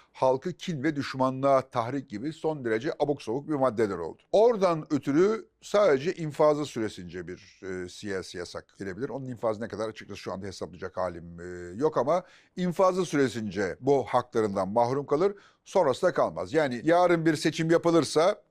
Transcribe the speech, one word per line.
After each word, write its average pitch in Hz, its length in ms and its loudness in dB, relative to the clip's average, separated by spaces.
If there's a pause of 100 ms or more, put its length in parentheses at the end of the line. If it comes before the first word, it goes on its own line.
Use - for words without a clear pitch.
(140)
Halkı 135 400 0
kin 151 300 -6
ve 151 120 0
düşmanlığa 131 720 0
tahrik 127 400 -4
gibi 117 240 -8
son 151 320 -6
derece 117 340 -2
abuk 143 220 0
sabuk 139 280 -6
bir 156 40 -2
maddeler 113 440 0
oldu. - 240 -8 (100)
Oradan 190 600 4
ötürü 175 540 0 (140)
sadece 180 520 2
infazı 151 520 2
süresince 92 640 -8
bir, - 360 -16
e, 92 260 -8
siyasi 95 480 -8
yasak - 400 -12
gelebilir. 98 320 -8
Onun 131 160 -10
infazı 110 360 -4
ne 113 60 -6
kadar 107 220 -8
açıkçası 101 300 -16
şu 101 140 -10
anda 95 120 -10
hesaplayacak 92 520 -12
halim, 85 420 -6
e, 87 360 -12
yok 151 220 -2
ama 151 260 0 (320)
infazı 180 500 2
süresince 107 720 0
bu 135 240 2
haklarından 107 640 0
mahrum 120 360 2
kalır. 180 280 2 (320)
Sonrası 143 420 2
da 127 60 2
kalmaz. 95 400 -2
Yani 135 300 0
yarın 170 420 4
bir 160 100 4
seçim 160 360 -2
yapılırsa 165 800 4